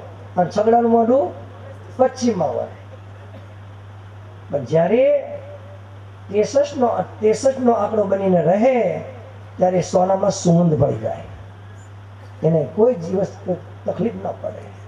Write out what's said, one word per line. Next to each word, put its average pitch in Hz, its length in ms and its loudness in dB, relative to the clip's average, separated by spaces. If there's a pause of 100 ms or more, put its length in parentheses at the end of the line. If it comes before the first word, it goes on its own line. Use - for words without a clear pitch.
(360)
અને 180 140 2
છગડાનું 226 400 4
મોઢું 233 420 4 (640)
પશ્ચિમમાં 220 580 2
હોય. 117 120 -2 (1800)
પણ 143 140 -2
જ્યારે 226 720 4 (920)
ત્રેસઠ 277 480 2
નો, 247 100 2 (340)
ત્રેસઠ 254 400 2
નો 240 120 4
આંકડો 208 320 2
બનીને 190 380 2
રહે, 202 580 2 (580)
ત્યારે 185 220 4
સોનામાં 190 500 2
સુગંધ 170 480 4
ભળી 120 200 2
જાય, 110 260 -6 (1160)
એને 160 340 2
કોઈ 233 180 6
દિવસ 185 320 -2 (600)
તકલીફ - 260 -2 (120)
ન 175 40 -4 (120)
પડે. - 360 -10 (120)